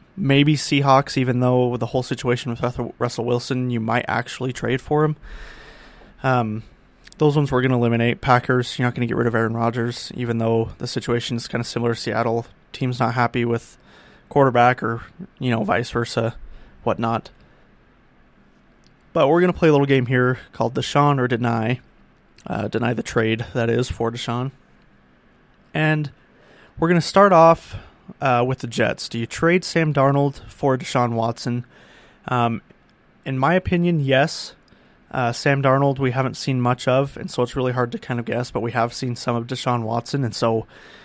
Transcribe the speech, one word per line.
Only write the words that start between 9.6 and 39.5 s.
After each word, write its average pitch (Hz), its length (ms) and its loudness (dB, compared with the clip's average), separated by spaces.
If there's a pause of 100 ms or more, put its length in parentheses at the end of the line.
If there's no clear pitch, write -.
even 117 240 -4
though 113 400 0
the - 80 -8
situation 120 500 -4
is 117 120 -8
kinda 117 160 -4
similar 117 300 -2
to - 60 -12
Seattle. 117 460 -2 (260)
Team's 123 280 -4
not 117 140 0
happy 120 300 0
with 117 340 -4 (500)
quarterback 123 540 4
or, 113 200 -4 (360)
you 127 120 -2
know, 113 140 0
vice 117 260 0
versa, 117 460 -2 (480)
whatnot. 113 460 -2 (1800)
But 156 140 4
we're 165 140 4
gonna 180 120 4
play 170 160 2
a 151 40 6
little 143 140 4
game 135 200 4
here 123 320 2 (140)
called 120 220 -2
Deshaun 143 440 2
or 127 80 0
Deny. 117 540 -2 (640)
Uh, 107 220 -4
deny 120 260 -2
the 113 80 -6
trade, 113 500 0
that 117 160 -2
is, 120 220 0
for 117 200 -4
Deshaun. 120 400 -6 (1200)
And 156 360 0 (680)
we're 165 100 0
gonna 175 140 4
start 196 300 6
off, 165 440 6 (440)
uh, 127 260 2
with 131 140 -4
the 123 60 -10
Jets. 117 420 -2
Do 117 100 -8
you 113 80 -4
trade 175 360 0
Sam 160 300 0
Darnold 139 560 2
for 131 300 0
Deshaun 123 340 0
Watson? 117 540 -4 (600)
Um, 117 340 0 (640)
in 135 120 -4
my 143 160 2
opinion, 175 460 0
yes. 135 540 0 (560)
Uh, 120 220 -2
Sam 139 300 0
Darnold, 135 360 4
we 131 140 0
haven't 131 240 -2
seen 131 240 -2
much 123 280 0
of, 135 280 0
and - 140 -10
so - 120 -2
it's 120 140 -4
really 127 160 0
hard 120 200 -2
to 226 60 -6
kind 120 200 -6
of 117 80 -6
guess, 120 240 -4
but 117 100 -4
we 113 120 -4
have 120 220 0
seen 120 220 -6
some 120 200 -4
of 117 100 -4
Deshaun 123 360 -2